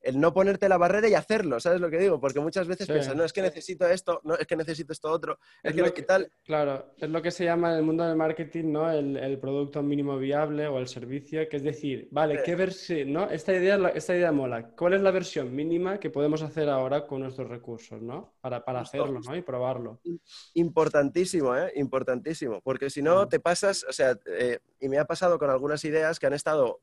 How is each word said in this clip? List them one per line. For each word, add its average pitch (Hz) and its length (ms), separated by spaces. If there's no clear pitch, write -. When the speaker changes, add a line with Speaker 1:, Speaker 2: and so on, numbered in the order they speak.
Speaker 1:
el 131 200
no 165 120
ponerte 190 360
la 185 100
barrera 190 300
y 202 60
hacerlo, 160 460
¿sabes 175 200
lo 175 100
que 160 80
digo? 180 220
Porque 135 200
muchas 165 280
veces 185 180
Speaker 2:
Sí. 147 60
Speaker 1:
piensas, 139 240
"No, 165 80
es 160 80
que 196 100
necesito 180 460
esto, 180 360
no, 160 120
es 151 100
que 170 100
necesito 160 360
esto 156 180
otro, 160 280
es - 80
Speaker 2:
Es 151 40
Speaker 1:
que 180 80
Speaker 2:
lo 170 60
Speaker 1:
ne-, 170 40
Speaker 2:
que, 156 100
Speaker 1:
tal". 190 280
Speaker 2:
claro, 147 520
es 147 140
lo 160 120
que 175 80
se 175 140
llama 170 280
en 165 60
el 160 60
mundo 160 220
del 165 100
marketing, 160 560
¿no? 156 180
El, 139 260
el 135 220
producto 143 440
mínimo 143 360
viable 147 500
o 135 100
el 127 100
servicio, 139 600
que 151 80
es 139 80
decir, 143 480
"Vale, 147 240
Speaker 1:
Sí. 143 60
Speaker 2:
¿qué 170 140
versi-, 180 500
no? 156 240
Esta 156 240
idea, 185 240
la, 185 120
esta 180 260
idea 175 160
mola. 123 440
¿Cuál 175 180
es 196 80
la 196 80
versión 160 440
mínima 170 440
que 160 120
podemos 147 320
hacer 151 260
ahora 139 380
con 135 140
nuestros 131 280
recursos, 117 540
no? 127 380
Para, 123 240
para 127 160
Speaker 1:
Justo, 120 80
Speaker 2:
hacerlo, 139 280
Speaker 1:
justo. 120 160
Speaker 2:
¿no? 160 40
Y 175 60
probarlo". 123 640
Speaker 1:
Im-, 175 160
importantísimo, 156 1000
¿eh? 170 200
Importantísimo. 131 840
Porque 135 280
si 143 120
no, 160 120
Speaker 2:
Claro. 202 140
Speaker 1:
te 156 120
pasas, 190 480
o 131 40
sea, 131 240
eh, 117 320
y 139 80
me 135 100
ha 151 60
pasado 165 340
con 143 120
algunas 143 340
ideas 156 360
que 147 60
han 135 60
estado 143 500